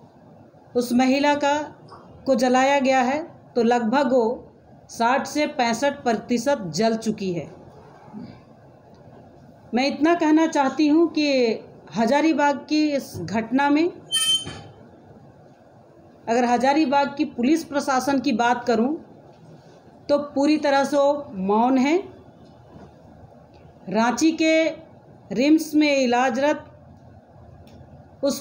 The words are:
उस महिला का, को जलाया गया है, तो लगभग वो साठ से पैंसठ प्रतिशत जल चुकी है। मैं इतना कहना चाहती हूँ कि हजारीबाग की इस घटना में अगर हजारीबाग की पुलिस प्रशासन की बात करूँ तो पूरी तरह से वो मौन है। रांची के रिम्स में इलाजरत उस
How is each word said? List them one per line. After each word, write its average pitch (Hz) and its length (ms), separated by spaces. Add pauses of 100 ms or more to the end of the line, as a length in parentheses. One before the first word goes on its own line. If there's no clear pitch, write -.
(760)
उस 240 200
महिला 277 420
का, 285 220 (680)
को 262 80
जलाया 262 460
गया 262 200
है, 277 220 (320)
तो 240 80
लगभग 240 500
वो - 400 (380)
साठ 247 360
से 302 220
पैंसठ 277 540
प्रतिशत 233 680
जल 220 260
चुकी 202 360
है। 160 140 (2250)
मैं 254 160
इतना 311 280
कहना 311 320
चाहती 294 400
हूँ 320 220
कि 302 180 (680)
हजारीबाग 285 720
की 302 200
इस 277 280
घटना 220 540
में 320 180 (2500)
अगर 240 180
हजारीबाग 285 680
की 294 100
पुलिस 302 380
प्रशासन 269 560
की 269 140
बात 240 320
करूँ 247 300 (1120)
तो 285 80 (140)
पूरी 285 280
तरह 277 260
से 277 120
वो 285 360 (120)
मौन 233 340
है। 285 180 (1900)
रांची 240 440
के 320 360 (600)
रिम्स 302 440
में 294 220
इलाजरत 262 680 (1600)
उस 277 160